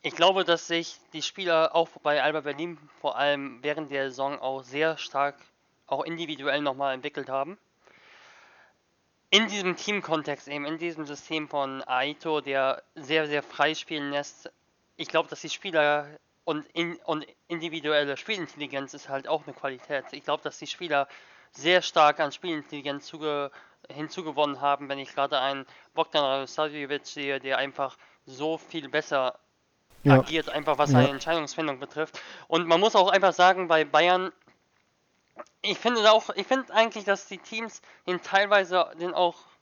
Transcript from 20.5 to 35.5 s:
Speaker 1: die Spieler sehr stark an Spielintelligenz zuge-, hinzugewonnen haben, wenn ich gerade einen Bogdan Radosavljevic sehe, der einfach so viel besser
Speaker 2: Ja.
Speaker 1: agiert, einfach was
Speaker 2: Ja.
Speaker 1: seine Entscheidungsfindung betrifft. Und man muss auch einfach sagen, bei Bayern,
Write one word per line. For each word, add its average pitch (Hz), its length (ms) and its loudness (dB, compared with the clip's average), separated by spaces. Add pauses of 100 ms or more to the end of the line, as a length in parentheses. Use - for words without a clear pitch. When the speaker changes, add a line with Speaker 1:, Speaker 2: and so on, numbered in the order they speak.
Speaker 1:
die 147 80 -14
Spieler 143 420 -2 (480)
sehr 165 260 4
stark 147 360 4
an 147 140 -2
Spielintelligenz 143 760 -8
zuge-, 147 460 -6 (360)
hinzugewonnen 147 720 -4
haben, 143 280 0
wenn 139 100 -6
ich 135 160 -14
gerade 143 240 -2
einen 135 280 -4 (280)
Bogdan 156 300 0
Radosavljevic 139 840 -4
sehe, 139 320 -6
der 131 200 -2
einfach 135 380 -4 (300)
so 147 320 -4
viel 151 300 -12
besser 135 500 -2 (640)
Speaker 2:
Ja. 139 160 8
Speaker 1:
agiert, 156 320 0
einfach 147 280 0
was 147 120 4
Speaker 2:
Ja. 135 80 8
Speaker 1:
seine 143 120 6
Entscheidungsfindung 151 680 -4
betrifft. 147 420 -8 (280)
Und 170 180 2
man 165 140 6
muss 220 160 4
auch 190 120 6
einfach 185 240 6
sagen, 180 360 6
bei 160 160 6
Bayern, 175 480 4 (1300)